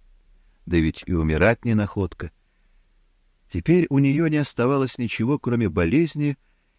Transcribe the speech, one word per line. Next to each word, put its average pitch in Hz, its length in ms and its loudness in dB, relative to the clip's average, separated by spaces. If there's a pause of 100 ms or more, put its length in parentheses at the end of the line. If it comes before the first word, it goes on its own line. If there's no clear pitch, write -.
(640)
Да 85 120 0
ведь 80 300 0
и 92 60 -4
умирать 80 520 2
не 117 80 0
находка. 98 580 -4 (1200)
Теперь 165 380 2
у 135 80 2
неё 139 300 2
не 156 100 0
оставалось 135 640 -2
ничего, 123 400 -2
кроме 117 300 -2
болезни 139 680 0 (420)